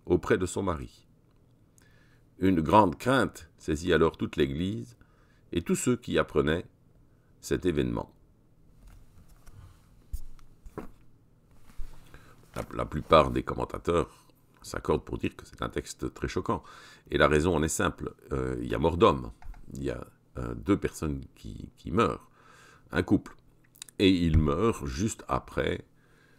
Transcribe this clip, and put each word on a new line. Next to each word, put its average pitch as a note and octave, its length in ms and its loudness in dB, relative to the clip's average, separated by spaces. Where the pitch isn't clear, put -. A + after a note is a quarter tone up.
auprès F2+ 320 4
de F#2 80 -2
son G2+ 160 -4
mari. D#2 460 -6
Une F#2 220 4
grande F2+ 360 6
crainte - 640 0
saisit E2+ 340 -2
alors D#2+ 240 4
toute - 200 -6
l'Église F2 600 -2
et F2 120 -2
tous F#3+ 120 -2
ceux B2+ 220 0
qui E2+ 200 -4
apprenaient D#2 480 0
cet C#2 260 -4
événement. B1+ 460 -2
La, A1+ 80 -6
la A#1 80 -2
plupart C#2+ 480 4
des B1 100 0
commentateurs - 840 -4
s'accordent - 420 -2
pour - 140 -8
dire - 160 -6
que - 100 -20
c'est - 180 -16
un A#1 60 -2
texte - 460 -8
très - 140 -6
choquant. - 340 -4
Et D2 80 0
la D2 80 6
raison D#2 300 4
en D2+ 80 2
est D#2+ 40 2
simple, - 460 -4
euh, B1+ 300 -4
il A#1+ 80 -6
y A1 80 -4
a - 20 -2
mort E2 180 2
d'homme, D2+ 360 4
il C2+ 100 -10
y C2+ 80 -4
a, B1 160 -10
euh, A#1+ 160 -6
deux G2 220 0
personnes C2+ 480 -4
qui, - 340 -14
qui - 120 -12
meurent, F2 400 0
un F2+ 100 2
couple. - 320 0
Et G2+ 100 6
ils E2+ 300 4
meurent D#2 480 0
juste D2+ 400 -4
après - 580 -4